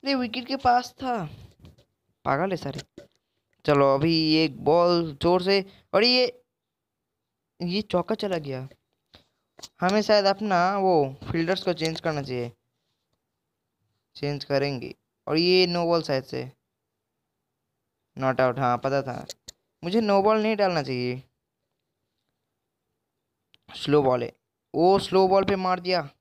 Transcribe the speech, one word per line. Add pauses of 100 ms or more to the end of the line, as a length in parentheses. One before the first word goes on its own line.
अरे
विकेट
के
पास
था, (1040)
पागल
है
सारे। (840)
चलो
अभी (200)
एक
बॉल
जोर
से, (300)
और
ये, (1160)
ये
चौका
चला
गया। (1120)
हमें
शायद
अपना (200)
वो (280)
फील्डर्स
को
चेंज
करना
चाहिए, (1600)
चेंज
करेंगे। (320)
और
ये
नो
बॉल
शायद
से, (1700)
नॉट
आउट,
हाँ
पता
था (580)
मुझे
नो
बॉल
नहीं
डालना
चाहिए। (2500)
स्लो
बॉल
है, (420)
ओ
स्लो
बॉल
पे
मार
दिया। (200)